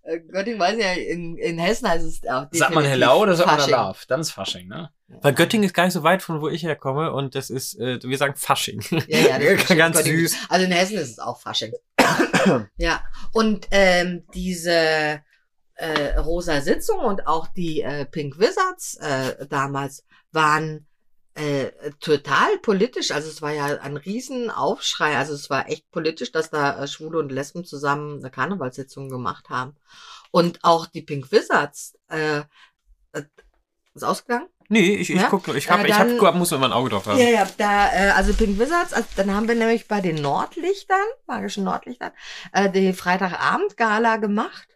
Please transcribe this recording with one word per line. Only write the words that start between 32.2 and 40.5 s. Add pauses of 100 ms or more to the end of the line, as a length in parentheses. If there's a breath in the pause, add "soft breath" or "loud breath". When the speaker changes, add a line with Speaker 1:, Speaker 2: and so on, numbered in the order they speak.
Speaker 1:
äh, (720)
ist
ausgegangen? (200)
Speaker 3:
Nee,
ich,
ich
Speaker 1:
Ja?
Speaker 3:
guck
nur.
Ich
hab,
Speaker 1:
Äh,
Speaker 3:
ich
hab,
Speaker 1:
dann
Speaker 3:
guck,
muss
man
immer
ein
Auge
drauf
haben.
Speaker 1:
Ja,
ja, (120)
da,
äh,
also
Pink
Wizards,
also
dann
haben
wir
nämlich
bei
den
Nordlichtern, (300)